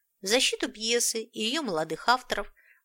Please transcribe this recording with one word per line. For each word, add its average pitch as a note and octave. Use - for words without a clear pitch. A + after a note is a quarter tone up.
В F#3+
защиту C4
пьесы A3+
и -
её B3
молодых D#3+
авторов A#3